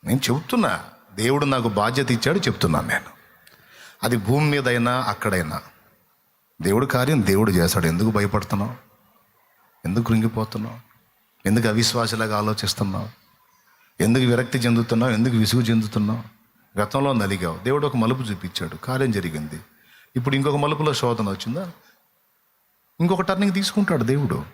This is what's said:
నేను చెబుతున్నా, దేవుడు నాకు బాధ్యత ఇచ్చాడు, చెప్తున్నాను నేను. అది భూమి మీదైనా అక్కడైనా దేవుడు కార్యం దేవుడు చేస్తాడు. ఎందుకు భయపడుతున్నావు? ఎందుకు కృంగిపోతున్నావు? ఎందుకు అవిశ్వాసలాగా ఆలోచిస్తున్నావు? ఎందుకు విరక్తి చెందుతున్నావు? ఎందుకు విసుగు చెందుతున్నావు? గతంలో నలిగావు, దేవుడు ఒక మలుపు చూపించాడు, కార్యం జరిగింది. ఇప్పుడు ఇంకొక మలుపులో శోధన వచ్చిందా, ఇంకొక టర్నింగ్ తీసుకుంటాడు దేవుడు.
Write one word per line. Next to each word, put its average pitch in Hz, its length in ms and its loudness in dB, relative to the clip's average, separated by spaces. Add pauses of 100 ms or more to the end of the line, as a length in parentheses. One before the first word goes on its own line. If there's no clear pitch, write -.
నేను 123 140 0
చెబుతున్నా, 135 640 -2 (300)
దేవుడు 127 300 0
నాకు 127 240 0
బాధ్యత 117 420 0
ఇచ్చాడు, 139 280 2
చెప్తున్నాను - 480 0
నేను. - 320 -6 (840)
అది 123 140 0
భూమి 135 340 2
మీదైనా 123 500 2
అక్కడైనా 95 640 -2 (1000)
దేవుడు 104 240 2
కార్యం 127 400 2
దేవుడు 101 240 4
చేస్తాడు. 87 360 2
ఎందుకు 90 240 2
భయపడుతున్నావు? 104 640 -2 (1080)
ఎందుకు 104 200 -2
కృంగిపోతున్నావు? 110 720 -2 (720)
ఎందుకు 110 220 4
అవిశ్వాసలాగా 110 720 0
ఆలోచిస్తున్నావు? 101 680 -2 (920)
ఎందుకు 117 240 4
విరక్తి 123 340 2
చెందుతున్నావు? 117 520 2
ఎందుకు 117 260 2
విసుగు 110 260 4
చెందుతున్నావు? 110 600 0 (580)
గతంలో 135 320 0
నలిగావు, 95 460 -2
దేవుడు 139 280 0
ఒక 135 100 -2
మలుపు 120 260 0
చూపించాడు, 90 540 -8
కార్యం 131 340 -2
జరిగింది. 78 500 -6 (560)
ఇప్పుడు 135 200 0
ఇంకొక 139 200 0
మలుపులో 147 380 0
శోధన 113 340 -2
వచ్చిందా, 127 420 -6 (1300)
ఇంకొక 175 220 2
టర్నింగ్ 190 320 0
తీసుకుంటాడు 190 500 0
దేవుడు. 113 500 0